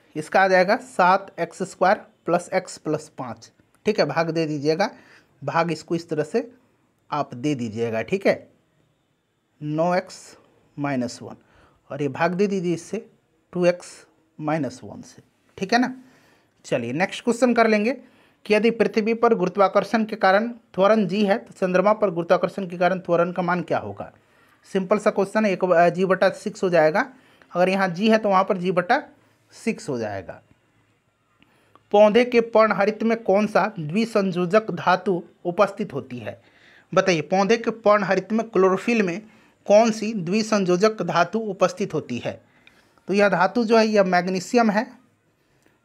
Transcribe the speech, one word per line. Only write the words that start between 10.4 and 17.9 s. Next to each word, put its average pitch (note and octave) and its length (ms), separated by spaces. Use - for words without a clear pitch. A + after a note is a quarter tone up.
माइनस C3+ 460
वन, A2 140
और C#3 120
ये C#3 80
भाग E3 240
दे G3+ 120
दीजिए F3+ 280
इससे, F#3+ 320
टू F3 140
एक्स F3 280
माइनस D3+ 460
वन - 180
से, - 200
ठीक F#3+ 140
है A#3 80
ना। C4 140
चलिए, A#2+ 300
नेक्स्ट - 300
क्वेश्चन A#3+ 300
कर A3+ 140
लेंगे G#3+ 280